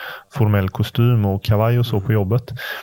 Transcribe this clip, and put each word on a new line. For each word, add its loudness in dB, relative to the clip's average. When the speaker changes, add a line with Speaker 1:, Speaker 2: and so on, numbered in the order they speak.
Speaker 1:
formell 2
kostym 0
och -2
kavaj 2
och 0
så -2
på -8
Speaker 2:
Mm. 0
Speaker 1:
jobbet. 0